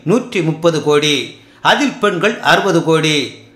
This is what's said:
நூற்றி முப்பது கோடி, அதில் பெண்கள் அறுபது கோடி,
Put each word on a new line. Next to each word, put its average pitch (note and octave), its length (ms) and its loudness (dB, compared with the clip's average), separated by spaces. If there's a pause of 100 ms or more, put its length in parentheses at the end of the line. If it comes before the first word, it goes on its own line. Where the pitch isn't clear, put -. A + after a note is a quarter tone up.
நூற்றி G3 380 0
முப்பது D#3+ 420 0
கோடி, D3 320 2 (460)
அதில் A3+ 400 0
பெண்கள் G3+ 380 0
அறுபது E3+ 440 2
கோடி, D#3 320 0 (400)